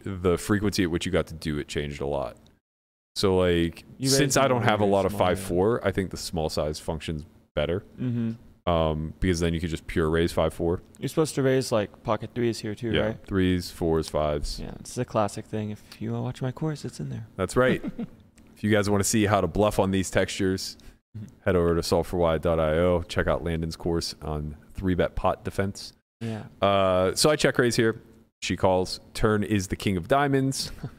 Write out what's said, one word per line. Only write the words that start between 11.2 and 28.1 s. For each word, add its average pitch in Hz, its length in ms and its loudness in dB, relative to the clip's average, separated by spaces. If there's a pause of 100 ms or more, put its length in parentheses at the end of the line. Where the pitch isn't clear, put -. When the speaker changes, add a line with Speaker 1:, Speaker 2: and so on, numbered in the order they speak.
Speaker 2:
to 143 80 -2
raise, 131 300 2
like, 104 320 -2
pocket 113 300 -4
threes 117 260 -2
here 107 140 -6
too, 113 180 -4
Speaker 1:
Yeah, 78 80 2
Speaker 2:
right? 110 240 -2
Speaker 1:
threes, 92 460 2
fours, 80 380 0
fives. 76 520 -2
Speaker 2:
Yeah, - 180 -10
it's - 180 -14
a 123 80 -2
classic 107 420 -2
thing. 107 240 -6
If 107 120 -12 (160)
you 113 140 -6
wanna 117 100 -4
watch 123 180 -6
my 127 120 -4
course, 156 320 -6
it's 127 160 -10
in 147 80 -8
there. 117 180 -10 (100)
Speaker 1:
That's 92 200 -2
right. 127 260 4
Speaker 2:
<laughs> 247 100 -6 (640)
Speaker 1:
If - 80 -16
you 208 60 4
guys 104 200 4
wanna 101 140 2
see 107 200 2
how 101 160 4
to 92 60 2
bluff 101 320 2
on 95 120 4
these 95 200 0
textures, 95 640 0 (400)
Speaker 2:
Mm-hmm. 107 100 -12 (180)
Speaker 1:
head 92 120 2
over 85 180 4
to 85 80 0
solve 85 240 0
for 92 120 -4
Y 82 200 2
dot 82 220 2
I 78 180 2
O. 87 300 2
Check 87 180 -2
out 71 160 0
Landon's 82 320 -4
course 85 480 -4
on 76 320 -6 (200)
three 92 200 0
bet 87 220 0
pot - 280 -2
defense. - 480 -6 (280)
Speaker 2:
Yeah. 113 220 -8 (200)
Speaker 1:
Uh, 95 540 4
so - 140 4
I 151 60 2
check 143 220 0
raise 120 160 4
here. 113 260 2 (420)